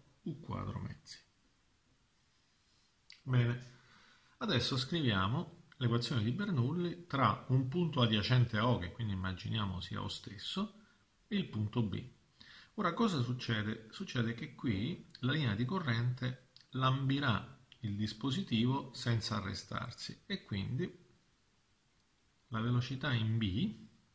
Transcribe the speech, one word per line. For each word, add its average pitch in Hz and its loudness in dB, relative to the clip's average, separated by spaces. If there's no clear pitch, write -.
U - -8
quadro - -6
mezzi. - -10
Bene, 123 2
adesso 156 2
scriviamo 127 0
l'equazione 120 2
di 110 2
Bernoulli 170 0
tra 123 4
un 131 4
punto 170 2
adiacente 113 4
a 110 4
O, 117 4
che 87 -4
quindi 107 -4
immaginiamo 95 -2
sia 101 -6
O 98 -4
stesso, - -6
e 202 -2
il 170 -2
punto 107 -2
B. 101 -2
Ora - 0
cosa 190 2
succede? 117 -2
Succede 113 -2
che - -10
qui 123 -2
la 127 0
linea 139 2
di 113 0
corrente 127 -2
lambirà 135 2
il 101 -2
dispositivo 123 0
senza 110 0
arrestarsi - -6
e 190 -6
quindi - -4
la 113 -2
velocità 123 0
in 110 2
B 110 0